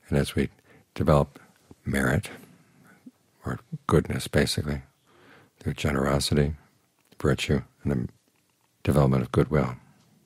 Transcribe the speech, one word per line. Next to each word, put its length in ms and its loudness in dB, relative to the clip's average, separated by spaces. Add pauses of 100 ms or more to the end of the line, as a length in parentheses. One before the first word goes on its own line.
And 80 0
as 180 -2
we 140 0 (460)
develop 440 2 (460)
merit, 440 0 (1160)
or 160 -8 (260)
goodness 400 0
basically, 540 -2 (800)
through 140 -6
generosity, 800 0 (640)
virtue, 400 0 (220)
and 100 -2
the 140 -4 (760)
development 380 4
of 100 -6
goodwill, 440 2 (500)